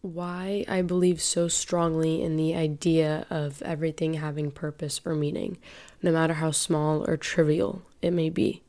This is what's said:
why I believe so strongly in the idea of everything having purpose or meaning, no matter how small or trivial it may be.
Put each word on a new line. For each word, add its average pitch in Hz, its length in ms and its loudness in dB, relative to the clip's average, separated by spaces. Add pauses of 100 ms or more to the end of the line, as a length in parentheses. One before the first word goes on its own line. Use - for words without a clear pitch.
why 180 640 -4
I 185 160 0
believe 180 380 4
so 170 260 0
strongly 165 720 0
in 160 140 0
the 160 200 2
idea 156 720 2
of 147 340 -4
everything 160 520 -2
having 151 360 -4
purpose 147 520 -8
or 156 120 -2
meaning, 151 420 -2 (440)
no 175 100 2
matter 160 240 4
how 160 160 0
small 151 580 0
or 160 80 2
trivial - 640 0 (200)
it 175 100 0
may 160 180 0
be. - 400 0